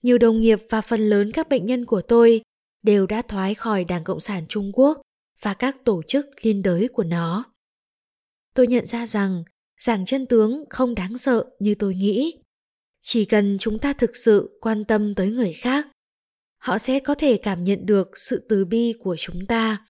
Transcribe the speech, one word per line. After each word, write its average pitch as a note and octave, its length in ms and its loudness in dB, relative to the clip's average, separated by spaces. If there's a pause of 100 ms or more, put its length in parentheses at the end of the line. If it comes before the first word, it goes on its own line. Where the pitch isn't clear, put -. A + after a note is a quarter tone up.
Nhiều A#3+ 160 4
đồng A3+ 220 4
nghiệp A3 180 4 (100)
và A3 120 -2
phần A3 200 -2
lớn G#3 320 2
các D#4+ 160 -4
bệnh G3+ 180 0
nhân B3 200 -2
của F#3+ 160 -2
tôi A#3 400 6 (400)
đều G#3 240 4
đã G#3+ 160 -4
thoái G3 320 -4
khỏi G#3 300 -4
Đảng E3+ 200 -6
Cộng E3 160 -6
sản F3+ 280 -6
Trung G3 260 -6
Quốc C#4+ 260 4 (420)
và G3+ 120 -4
các C4 300 -6
tổ F#3 180 0
chức C#4+ 240 -2 (160)
liên G#3 200 0
đới F#3 260 0
của G#3+ 160 -4
nó. E3+ 400 -4 (1080)
Tôi B3+ 120 6
nhận A#3 200 0
ra A#3 200 -6
rằng G3 380 -2 (360)
giảng G#3 240 0
chân C4 220 -4
tướng A#3+ 440 2
không B3 240 -2
đáng G3+ 240 -6
sợ A#3+ 260 0 (140)
như G#3 160 0
tôi G3 200 -4
nghĩ. G#3 480 -2 (580)
Chỉ A3 240 0
cần G3+ 340 2
chúng A3 200 -4
ta C#4+ 140 -2
thực A#3 240 -2
sự - 440 2
quan G#3+ 240 -2
tâm G#3 300 0
tới G3 160 -2
người A3+ 220 -2
khác, C4+ 360 -4 (680)
họ F#3+ 200 -2
sẽ C4 220 0
có C#4+ 140 -2
thể C#4+ 220 2
cảm F#3 280 -4
nhận F#3 220 -2
được G3 320 0
sự - 300 -6
từ G3 160 2
bi A3+ 360 -2
của F3+ 180 -4
chúng F3 280 -10
ta. A3 440 -2